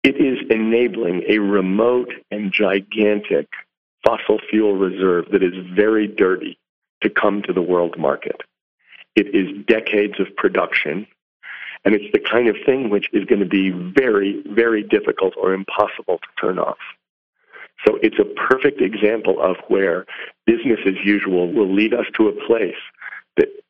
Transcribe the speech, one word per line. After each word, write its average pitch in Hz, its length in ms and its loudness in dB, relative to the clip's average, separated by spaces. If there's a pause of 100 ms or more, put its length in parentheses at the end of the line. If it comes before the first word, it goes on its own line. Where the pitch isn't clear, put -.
it 139 140 2
is 135 200 2 (140)
enabling 110 760 0
a 107 120 2
remote 104 720 0 (160)
and 104 220 -6
gigantic 101 960 0 (560)
fossil 110 340 2 (140)
fuel 107 240 2
reserve 92 560 0
that 95 100 4
is 90 140 0 (200)
very 107 300 4
dirty 92 540 -2 (420)
to 107 80 0
come 101 320 0
to 98 100 -8
the 90 120 0
world 87 340 0
market. 69 460 -4 (720)
It 101 180 2
is 98 320 -2
decades 107 540 0
of 92 160 -2
production, 92 720 -2 (760)
and 101 120 4
it's 101 180 -4
the 104 60 2
kind 117 280 2
of 104 80 2 (120)
thing 131 240 0
which 101 220 0
is 101 120 0
gonna 101 200 2
be 95 260 0
very, 98 720 0
very 110 380 0
difficult 101 540 0
or 95 160 2
impossible 95 680 -2
to - 80 -18 (120)
turn 92 200 -2
off. - 180 -4 (1040)
So 110 200 4
it's 110 160 2
a 101 60 4
perfect - 560 0
example 107 600 0
of 90 160 0 (120)
where 92 360 2 (400)
business 113 400 2
as 95 180 -2
usual 92 480 0
will 98 220 2
lead 107 220 2
us 117 180 -2
to 110 140 4
a 104 180 -4
place 113 320 0 (600)
that - 100 4 (220)